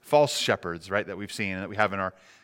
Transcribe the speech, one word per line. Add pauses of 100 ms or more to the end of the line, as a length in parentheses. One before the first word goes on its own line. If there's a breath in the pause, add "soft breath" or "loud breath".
false
shepherds,
right,
that
we've
seen
and
that
we
have
in
our (300 soft breath)